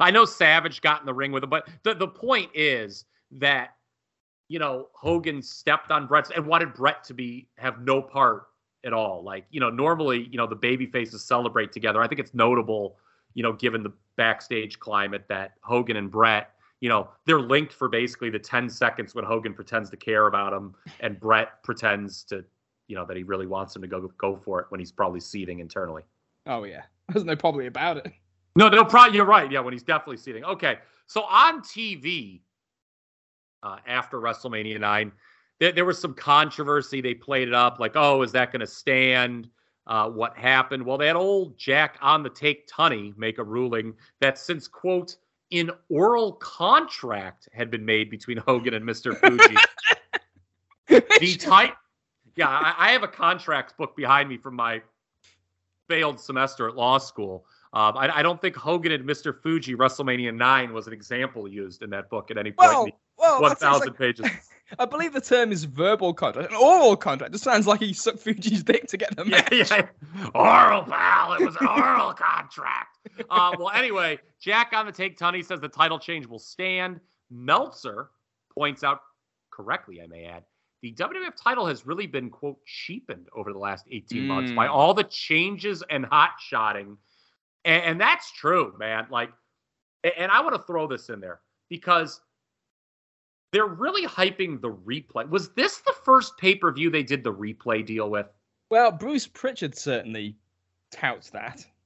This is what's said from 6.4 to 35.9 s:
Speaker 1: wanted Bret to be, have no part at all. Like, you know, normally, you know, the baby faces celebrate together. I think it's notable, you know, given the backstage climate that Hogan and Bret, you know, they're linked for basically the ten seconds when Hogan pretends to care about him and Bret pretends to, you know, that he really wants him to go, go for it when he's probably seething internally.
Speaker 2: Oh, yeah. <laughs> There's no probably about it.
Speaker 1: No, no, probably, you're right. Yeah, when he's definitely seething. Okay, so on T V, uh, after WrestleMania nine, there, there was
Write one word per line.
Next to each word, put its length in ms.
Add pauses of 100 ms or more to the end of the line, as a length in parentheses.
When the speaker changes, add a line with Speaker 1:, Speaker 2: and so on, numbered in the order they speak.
Speaker 1:
wanted 280
Bret 320
to 80
be, 340 (100)
have 220
no 220
part 460 (360)
at 80
all. 320
Like, 260
you 120
know, 80
normally, 600
you 60
know, 120
the 100
baby 300
faces 360
celebrate 480
together. 300
I 80
think 100
it's 140
notable, 640 (360)
you 100
know, 100
given 280
the 120 (240)
backstage 600
climate 520
that 320
Hogan 340
and 160
Bret, 380 (320)
you 80
know, 180 (180)
they're 140
linked 320
for 160
basically 420
the 100
ten 300
seconds 460
when 80
Hogan 300
pretends 380
to 40
care 320
about 240
him 240 (240)
and 180
Bret 460
pretends 600
to, 180 (460)
you 80
know, 80
that 100
he 80
really 240
wants 260
him 80
to 60
go, 300
go 180
for 240
it 80
when 100
he's 140
probably 300
seething 380
internally. 440 (420)
Speaker 2:
Oh, 200
yeah. 160 (140)
<laughs> 120
There's 160
no 100
probably 340
about 280
it. 160 (460)
Speaker 1:
No, 100
no, 160
probably, 320
you're 100
right. 240
Yeah, 120
when 100
he's 120
definitely 340
seething. 260
Okay, 360 (280)
so 160
on 380
T 340
V, 460 (1200)
uh, 140 (100)
after 320
WrestleMania 640
nine, 320 (480)
there, 100
there 140
was 120